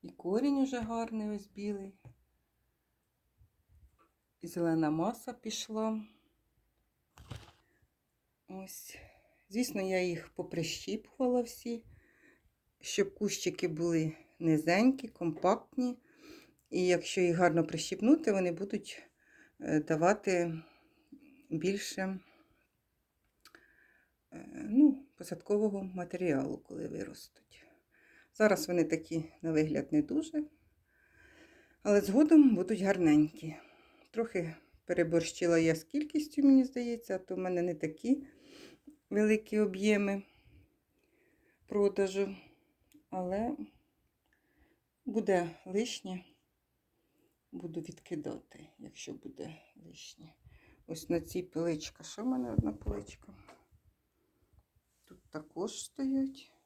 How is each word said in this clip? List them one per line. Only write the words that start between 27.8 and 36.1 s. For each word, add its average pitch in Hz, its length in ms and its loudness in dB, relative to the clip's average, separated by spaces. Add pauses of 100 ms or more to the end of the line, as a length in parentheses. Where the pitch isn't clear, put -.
Зараз 208 340 2
вони 175 160 2
такі, 160 400 -4 (180)
на 160 100 -4
вигляд, 151 400 0
не 151 100 2
дуже, 220 420 -4 (1400)
але 202 180 4
згодом 269 540 8
будуть 185 260 0
гарненькі. 160 760 4 (540)
Трохи 180 440 -4 (300)
переборщила 170 760 2
я 160 160 4
з 160 100 -6
кількістю, 302 580 -2